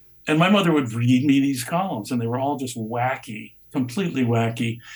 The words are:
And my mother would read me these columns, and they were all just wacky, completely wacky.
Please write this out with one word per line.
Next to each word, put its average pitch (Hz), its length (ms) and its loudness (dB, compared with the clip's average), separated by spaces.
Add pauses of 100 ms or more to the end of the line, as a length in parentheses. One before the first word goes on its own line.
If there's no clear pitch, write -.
(280)
And 156 100 2
my 175 100 4
mother 196 220 4
would 139 220 2
read 123 340 2
me 139 140 6
these 135 240 0
columns, 170 480 -4
and 120 80 -2
they 117 80 -2
were 123 100 -2
all 139 180 -2
just 127 200 -8
wacky, 117 800 -6 (180)
completely 135 520 -2
wacky. 117 540 0 (180)